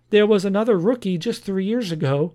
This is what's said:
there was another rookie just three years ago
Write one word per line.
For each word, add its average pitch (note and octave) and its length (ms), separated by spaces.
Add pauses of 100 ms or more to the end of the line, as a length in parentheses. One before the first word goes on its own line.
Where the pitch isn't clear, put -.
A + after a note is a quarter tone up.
there G#3 180
was G#3 160
another G3+ 340
rookie F#3+ 400
just A3+ 260
three F#3+ 220
years G#3+ 260
ago D3+ 440